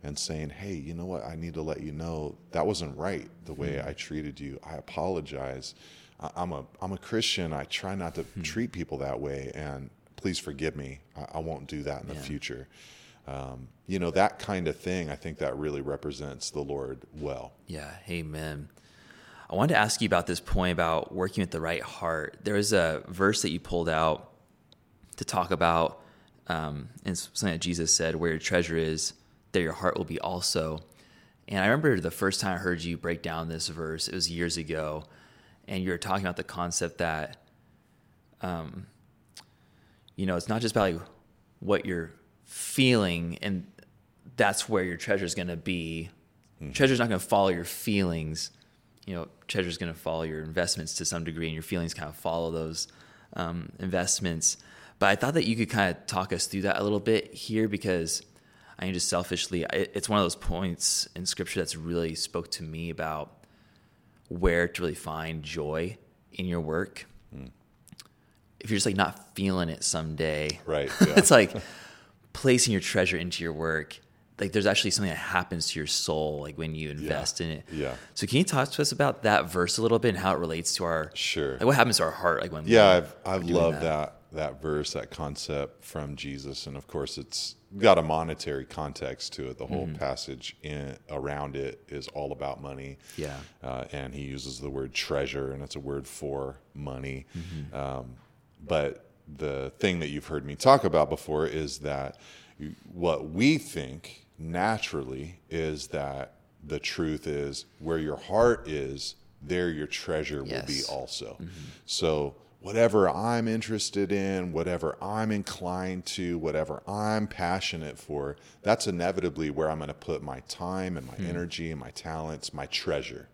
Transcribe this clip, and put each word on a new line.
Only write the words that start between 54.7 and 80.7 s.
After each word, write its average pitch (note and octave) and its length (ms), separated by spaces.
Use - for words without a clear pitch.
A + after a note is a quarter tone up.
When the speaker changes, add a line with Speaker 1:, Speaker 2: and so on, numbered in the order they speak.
Speaker 2:
But G2 80
I G2 100
thought C3+ 180
that E3 120
you A2 100
could A2+ 140
kinda G2 240
talk F#2+ 260
us F2 140
through G2 160
that G2 160
a - 40
little G#2 180
bit A2 340
here, A2 340
because F2+ 540
I - 60
mean, F#2+ 80
just F2 160
selfishly, F2+ 560
I, F#2 300
it's G2 120
one G#2 120
of G2 80
those E2+ 100
points - 800
in F2 80
Scripture F#2 360
that's D#2+ 160
really E2 380
spoke - 380
to - 100
me D#2+ 280
about D#2 420
where F2 400
to - 140
really D#2+ 120
find D#2+ 480
joy D#2 540
in F#2 100
your E2+ 160
work. D#2 460
Speaker 1:
Mm. C2+ 140
Speaker 2:
If - 80
you're A2 80
just, G2 80
like, G#2 100
not - 400
feeling F#2 360
it - 120
someday, D#2 840
Speaker 1:
Right, D2 300
Speaker 2:
<laughs> - 40
Speaker 1:
yeah. D2+ 160
Speaker 2:
it's G3 140
like A2 260
placing B2 380
your F#2+ 100
treasure F#2 340
into E2+ 260
your E2 120
work. D#2 440
Like, G2 140
there's G#2 140
actually G2 240
something G2+ 180
that D#2 80
happens F2 540
to - 100
your D2+ 60
soul, D#2 560
like, D2 160
when D#2+ 160
you D#2 140
Speaker 1:
Yeah. D2 80
Speaker 2:
invest D2+ 440
in E2 80
it. D#2 240
Speaker 1:
Yeah. C#2 220
Speaker 2:
So - 140
can B2 100
you E3+ 80
talk C#3 280
to - 100
us C#3+ 100
about C#3 300
that E2+ 280
verse F2 280
a - 40
little A2+ 160
bit A#2 120
and F2+ 80
how F#2+ 160
it D2 40
relates E2 360